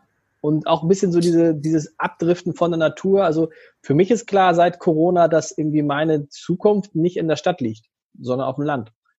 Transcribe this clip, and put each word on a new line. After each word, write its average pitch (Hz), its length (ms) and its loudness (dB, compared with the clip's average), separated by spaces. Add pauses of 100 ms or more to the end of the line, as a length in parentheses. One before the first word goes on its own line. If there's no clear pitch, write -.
(400)
und 151 280 -2
auch 131 160 0
ein 165 40 -2
bisschen 190 240 2
so 170 80 2
diese, 165 360 2
dieses 156 440 -4
Abdriften 175 540 -4
von 170 180 0
der 165 60 -2
Natur. 185 480 0
Also 160 240 0 (320)
für 139 140 -2
mich 190 160 2
ist 220 160 0
klar 185 260 2
seit 175 260 2
Corona, 170 480 2
dass 156 300 -2
irgendwie 151 240 -2
meine 147 480 -2
Zukunft 190 680 -2
nicht 175 220 -2
in 165 100 -4
der 151 100 0
Stadt 180 220 -4
liegt, 110 280 -8 (340)
sondern 127 260 -4
auf 131 80 -6
dem 143 80 -6
Land. 143 300 -6 (240)